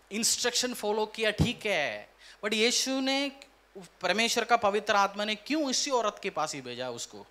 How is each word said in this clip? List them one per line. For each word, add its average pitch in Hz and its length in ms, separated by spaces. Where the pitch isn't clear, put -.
इंस्ट्रक्शन 240 640
फॉलो 214 320
किया, 214 260
ठीक 233 340
है, 135 440
but 208 100
यीशु 247 460
ने, 269 320
परमेश्वर 214 420
का 233 140
पवित्र 208 380
आत्मा 202 300
ने 214 100
क्यों 285 340
इसी 269 220
औरत 220 320
के 196 60
पास 151 260
ही 139 60
भेजा 123 280
उसको? 110 420